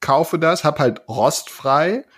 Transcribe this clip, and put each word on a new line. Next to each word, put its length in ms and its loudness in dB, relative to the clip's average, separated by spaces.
Kaufe 380 0
das, 260 0
hab 160 0
halt 280 0
rostfrei 960 0